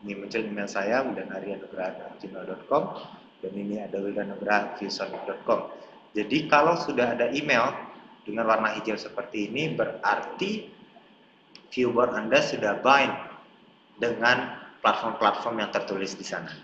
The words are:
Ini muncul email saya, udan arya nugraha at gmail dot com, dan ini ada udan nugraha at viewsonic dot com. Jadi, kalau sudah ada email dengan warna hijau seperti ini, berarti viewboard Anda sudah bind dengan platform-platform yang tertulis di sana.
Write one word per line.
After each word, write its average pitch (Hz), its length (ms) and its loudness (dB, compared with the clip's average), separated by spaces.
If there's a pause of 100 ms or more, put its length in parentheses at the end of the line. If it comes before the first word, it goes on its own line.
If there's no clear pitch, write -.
Ini 101 100 -6
muncul 104 300 -4
email 101 240 -6
saya, 104 340 0
udan 98 300 -6
arya 95 260 -6
nugraha - 540 -8
at - 80 -18
gmail 95 240 -10
dot 92 240 -10
com, - 240 2 (480)
dan 95 160 -8
ini 104 240 -4
ada 98 180 -6
udan 98 320 -4
nugraha 101 320 2
at 101 160 -6
viewsonic 95 460 -6
dot - 240 -6
com. - 240 0 (400)
Jadi, 117 320 0
kalau 156 320 6
sudah 120 400 2
ada 120 160 2
email 139 400 2 (500)
dengan 110 240 -2
warna 110 300 4
hijau 107 180 -2
seperti 101 540 -6
ini, 139 260 -2
berarti 107 960 -2 (1000)
viewboard 120 420 4
Anda 110 240 4
sudah 107 400 0
bind 131 320 6 (880)
dengan 117 640 2 (160)
platform-platform 110 800 2
yang 101 140 -2
tertulis 95 420 -2
di 95 80 -12
sana. 85 300 -8 (100)